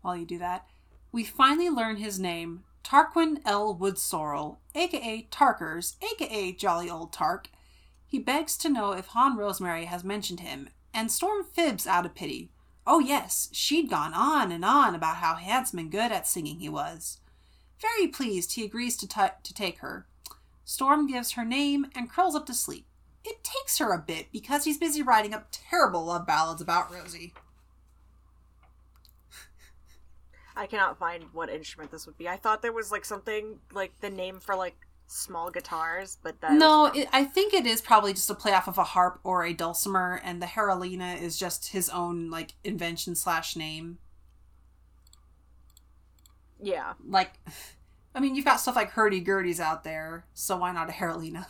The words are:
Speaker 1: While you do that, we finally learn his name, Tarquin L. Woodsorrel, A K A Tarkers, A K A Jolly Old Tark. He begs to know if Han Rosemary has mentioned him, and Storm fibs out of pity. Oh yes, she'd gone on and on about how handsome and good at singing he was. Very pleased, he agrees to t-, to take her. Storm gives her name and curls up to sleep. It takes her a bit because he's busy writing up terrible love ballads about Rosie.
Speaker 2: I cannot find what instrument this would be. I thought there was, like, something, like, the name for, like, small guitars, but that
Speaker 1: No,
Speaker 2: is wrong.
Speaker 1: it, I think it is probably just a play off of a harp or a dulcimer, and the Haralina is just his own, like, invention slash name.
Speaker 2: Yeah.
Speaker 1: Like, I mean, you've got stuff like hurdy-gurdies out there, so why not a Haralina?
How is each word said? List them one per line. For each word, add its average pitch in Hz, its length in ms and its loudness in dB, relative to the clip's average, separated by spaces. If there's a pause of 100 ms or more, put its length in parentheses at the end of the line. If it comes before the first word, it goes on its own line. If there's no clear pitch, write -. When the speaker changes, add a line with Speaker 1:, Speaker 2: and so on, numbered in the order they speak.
Speaker 1:
While 180 140 -4
you 170 100 -8
do 170 140 -8
that, 180 280 -4 (440)
we 233 120 -4
finally 294 460 4
learn 226 280 0
his 202 220 -6
name, 170 440 -6 (200)
Tarquin 311 640 4
L. 208 300 2
Woodsorrel, 156 840 -2 (180)
A 349 120 2
K 311 100 -4
A 226 260 -6 (100)
Tarkers, 175 680 2
A 427 140 -4
K 320 140 -6
A 196 240 -4
Jolly 175 360 0
Old 165 220 -10
Tark. 175 380 -4 (560)
He 269 140 -4
begs 285 380 -2
to 320 120 -2
know 214 220 2
if 185 160 -6
Han 247 300 4
Rosemary 185 480 -2
has 175 180 -8
mentioned 196 380 -6
him, 139 280 -12 (240)
and 226 180 0
Storm 392 320 0
fibs 285 440 0
out 180 180 2
of - 100 -10
pity. 147 360 -8 (340)
Oh 302 140 8
yes, - 540 0
she'd 294 360 2
gone 156 240 -2
on 254 380 4
and 170 140 -4
on 247 280 6
about 160 240 -2
how 165 180 0
handsome 196 440 -2
and 160 120 -8
good 226 200 0
at 180 160 -2
singing 170 320 -4
he 151 100 -8
was. 156 500 -8 (640)
Very 440 260 2
pleased, 214 460 -4
he 226 100 -4
agrees 233 340 -4
to 196 100 -8
t-, 214 140 -2 (200)
to - 120 -16
take 185 260 -6
her. 151 260 -12 (600)
Storm 285 420 4
gives 247 240 -2
her 240 140 -4
name 277 500 2
and 240 160 -6
curls 349 240 2
up 294 100 -2
to 247 80 -10
sleep. - 320 -6 (380)
It 453 200 -10
takes - 340 -4
her 359 160 2
a 170 60 0
bit 160 340 -8
because 285 320 -2
he's 294 120 0
busy 302 240 0
writing 214 320 4
up 214 180 -10
terrible 190 540 2
love 170 220 -2
ballads 160 340 0
about 170 320 0
Rosie. 170 400 -14 (3250)
Speaker 2:
I 208 120 -6
cannot 202 320 0
find 170 240 -4 (100)
what 165 160 -6
instrument 156 420 -12
this 160 140 -14
would 156 120 -20
be. 170 120 -8
I 185 80 -4
thought 214 240 0
there 233 100 -2
was, 220 200 -6
like, 208 140 -4
something, 214 540 -8 (120)
like, 190 300 -6
the 196 100 -6
name 190 280 -8
for, 196 160 -2
like, 185 200 -4 (320)
small 175 420 -6
guitars, 170 720 -6
but - 200 -10
that 160 120 2
Speaker 1:
No, 302 320 10
Speaker 2:
is 302 60 4
wrong. 294 100 0
Speaker 1:
it, - 100 -2
I 269 120 6
think 392 320 2
it 262 100 4
is 226 160 0
probably 202 320 6
just - 160 -2
a - 60 -2
play - 180 2
off 185 140 4
of 185 100 -2
a 180 60 4
harp 180 400 4
or 180 220 0
a 170 80 -2
dulcimer, 180 720 0
and 175 180 -6
the 175 40 -4
Haralina 185 760 -2
is 170 200 -6
just - 300 -4
his 185 200 -2
own, 175 400 -4
like, 165 240 -10 (100)
invention 170 520 -4
slash 165 400 -2
name. 160 420 -8 (2750)
Speaker 2:
Yeah. 170 320 -4 (100)
Speaker 1:
Like, 190 300 2 (800)
I 254 60 -6
mean, 269 160 2
you've 277 100 -2
got 214 140 6
stuff 247 160 0
like 214 160 2
hurdy-gurdies 190 680 2
out 160 240 -2
there, 160 420 -10 (100)
so - 220 -2
why 180 140 0
not 165 180 -2
a 160 40 -10
Haralina? 165 560 -4